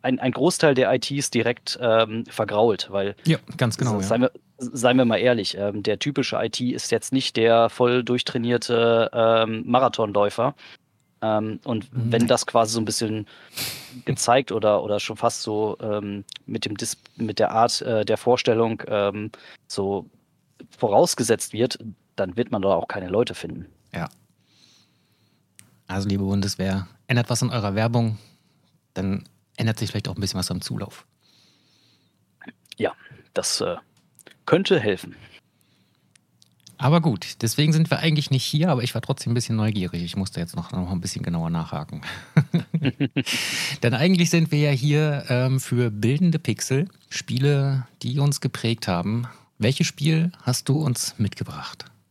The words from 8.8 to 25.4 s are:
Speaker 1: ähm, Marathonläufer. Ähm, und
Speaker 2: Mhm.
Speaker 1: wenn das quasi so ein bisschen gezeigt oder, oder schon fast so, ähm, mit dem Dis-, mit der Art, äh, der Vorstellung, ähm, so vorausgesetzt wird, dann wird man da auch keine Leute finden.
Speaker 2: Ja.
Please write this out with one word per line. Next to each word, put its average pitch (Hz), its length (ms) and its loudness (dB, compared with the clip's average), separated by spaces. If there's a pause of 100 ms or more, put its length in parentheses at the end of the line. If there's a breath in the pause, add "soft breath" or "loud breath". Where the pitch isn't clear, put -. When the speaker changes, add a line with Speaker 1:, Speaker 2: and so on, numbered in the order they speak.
Speaker 1:
ähm, 113 540 2
Marathonläufer. 117 920 2 (680 loud breath)
Ähm, 110 420 0
und 110 280 -6
Speaker 2:
Mhm. 120 180 -2
Speaker 1:
wenn 117 140 4
das 120 220 2
quasi 113 260 2
so 117 80 -2
ein 107 40 0
bisschen 107 420 -4 (760 loud breath)
gezeigt - 460 2
oder, 104 300 2
oder 104 180 -2
schon 107 180 -8
fast - 260 -2
so, 107 360 -2
ähm, 104 460 -6 (220)
mit 113 180 -6
dem 104 100 -6
Dis-, - 220 -8 (180)
mit 107 220 -6
der - 140 2
Art, 113 320 2
äh, 110 200 0
der 107 140 0
Vorstellung, 113 680 2
ähm, 104 420 -2 (380 loud breath)
so 98 420 -4 (680)
vorausgesetzt 113 800 2
wird, 113 240 0 (380)
dann 92 220 -4
wird 113 120 -2
man 104 140 -2
da 98 60 2
auch 85 180 2
keine 92 200 -8
Leute 104 280 0
finden. - 320 -10 (260)
Speaker 2:
Ja. - 160 -6 (1800 soft breath)